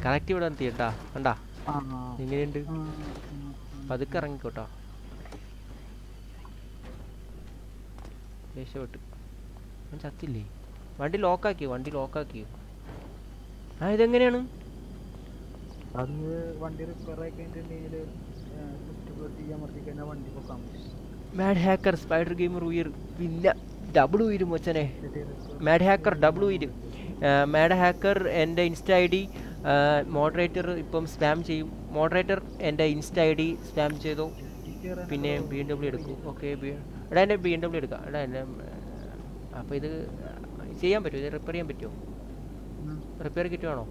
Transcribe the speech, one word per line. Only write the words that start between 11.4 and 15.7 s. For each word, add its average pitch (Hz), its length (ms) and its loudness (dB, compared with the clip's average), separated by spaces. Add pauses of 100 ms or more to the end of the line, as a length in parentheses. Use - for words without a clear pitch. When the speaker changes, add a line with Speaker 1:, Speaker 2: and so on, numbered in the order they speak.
Speaker 1:
വണ്ടി 131 220 -4
ലോക്കാക്കിയോ? 135 540 -4 (1400)
ആ, 170 80 0
ഇതെങ്ങനെയാണ്? 240 580 6 (1500)